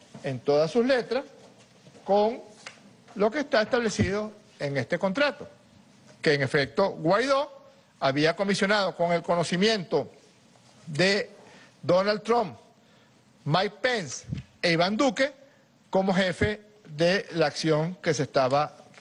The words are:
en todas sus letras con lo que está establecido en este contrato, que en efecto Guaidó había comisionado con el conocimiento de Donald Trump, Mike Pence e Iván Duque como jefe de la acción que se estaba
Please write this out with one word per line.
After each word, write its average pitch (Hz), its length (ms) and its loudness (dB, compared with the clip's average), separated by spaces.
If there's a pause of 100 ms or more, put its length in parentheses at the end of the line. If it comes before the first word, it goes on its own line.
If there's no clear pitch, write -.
(220)
en 131 180 -6
todas 147 300 2
sus 240 160 2
letras 254 380 -2 (800)
con 208 360 2 (760)
lo 214 160 2
que 294 100 -4
está 247 220 0
establecido 214 720 -2 (260)
en 143 180 -6
este 147 220 -4
contrato, 220 500 -2 (760)
que 151 120 4
en 143 80 0
efecto 139 480 0
Guaidó 254 600 0 (500)
había 147 360 2
comisionado 196 600 0
con 170 160 0
el 170 100 0
conocimiento 175 880 0 (760)
de 180 440 0 (520)
Donald 196 400 0
Trump, 208 340 -2 (880)
Mike 185 380 0
Pence 220 440 -4 (360)
e 175 100 2
Iván 175 240 2
Duque 269 360 0 (580)
como 190 240 2
jefe 196 480 -2 (240)
de 170 460 0
la 160 140 2
acción 156 500 0
que 160 180 -2
se 147 80 -2
estaba 139 540 0 (240)